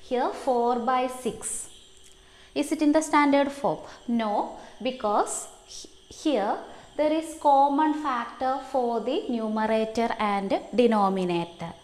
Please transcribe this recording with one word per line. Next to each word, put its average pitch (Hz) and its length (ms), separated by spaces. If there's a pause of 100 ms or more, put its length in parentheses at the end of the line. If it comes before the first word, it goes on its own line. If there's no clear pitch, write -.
Here 254 280
four 240 500
by 254 260
six. - 640 (840)
Is 294 160
it 302 100
in 294 100
the 311 100
standard 285 500
form? 170 280 (280)
No, 226 500 (240)
because 254 680 (200)
he-, - 220 (200)
here 247 480 (400)
there 302 160
is 320 260
common 285 600
factor 262 560 (140)
for 240 300
the 254 160 (120)
numerator 220 880
and 202 420 (140)
denominator. 190 1000 (100)